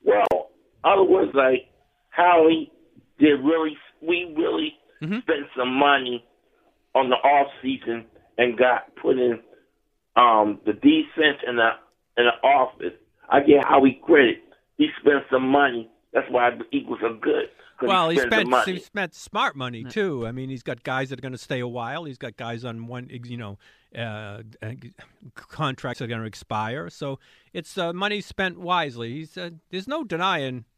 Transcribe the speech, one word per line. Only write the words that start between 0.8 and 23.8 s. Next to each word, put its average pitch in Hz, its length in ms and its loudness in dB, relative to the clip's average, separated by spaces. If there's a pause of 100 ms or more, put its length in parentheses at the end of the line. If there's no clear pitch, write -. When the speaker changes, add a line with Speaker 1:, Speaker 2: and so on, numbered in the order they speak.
Speaker 1:
other 190 200 4
words, 165 320 2
like, 131 320 2 (420)
Howie 165 640 4 (480)
did 143 240 4
really, 156 340 0 (240)
we 175 360 -4
really 165 360 -2 (280)
Speaker 2:
Mm-hmm. 190 180 -6
Speaker 1:
spent 143 280 -4 (100)
some 127 160 -2
money 131 500 2 (720)
on 131 140 2
the 123 80 4
off 139 300 4 (140)
season 117 440 -6 (320)
and 120 200 2
got 120 380 2
put 143 240 0
in, 120 180 0 (800)
um, 107 500 4
the 107 60 0
defense 151 760 2
in 120 120 -4
the, 113 140 2 (460)
in 120 80 4
the 120 220 2
office. 127 460 0 (340)
I 143 140 4
give 143 240 6
Howie 135 360 4
credit. 135 360 4 (400)
He 151 100 2 (140)
spent 139 280 2
some 131 200 0
money. 131 400 2 (240)
That's - 180 -2
why 123 200 2
the 117 200 -12
Eagles 131 320 -6
are 113 120 -2
good. - 340 -2 (300)
'Cause 127 100 -2
Speaker 2:
Well, 180 220 2
he 170 40 0
Speaker 1:
he 151 60 4
spent 120 100 0
Speaker 2:
spent, 220 140 2
Speaker 1:
some 120 60 -6
money. 127 220 2
Speaker 2:
he 180 60 -8
spent 190 360 -10
smart 240 420 -6
money, 123 240 -8
Speaker 3:
Yeah. 127 80 -14
Speaker 2:
too. 156 380 -4
I 117 40 -8
mean, 131 180 -10
he's 131 140 -12
got 123 200 -10
guys 131 260 -4
that 131 100 -12
are - 40 -16
gonna 127 160 -12
stay 131 200 -8
a 123 80 -6
while. 123 380 -10
He's 135 140 -14
got 120 180 -14
guys 117 260 -10
on 117 240 -12
one, 123 220 -14
you 120 260 -14
know, 104 220 -12 (400)